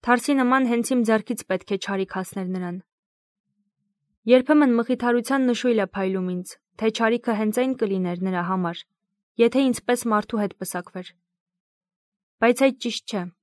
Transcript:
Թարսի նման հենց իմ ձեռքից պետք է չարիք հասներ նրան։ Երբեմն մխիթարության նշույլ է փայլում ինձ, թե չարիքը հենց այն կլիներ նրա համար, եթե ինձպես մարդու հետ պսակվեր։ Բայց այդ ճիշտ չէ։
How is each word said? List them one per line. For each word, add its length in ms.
Թարսի 360
նման 320
հենց 240
իմ 100
ձեռքից 400
պետք 300
է 20
չարիք 400
հասներ 380
նրան։ 240
Երբեմն 540
մխիթարության 680
նշույլ 380
է 80
փայլում 400
ինձ, 240
թե 100
չարիքը 480
հենց 240
այն 220
կլիներ 420
նրա 220
համար, 340
եթե 280
ինձպես 460
մարդու 280
հետ 160
պսակվեր։ 560
Բայց 240
այդ 160
ճիշտ 320
չէ։ 100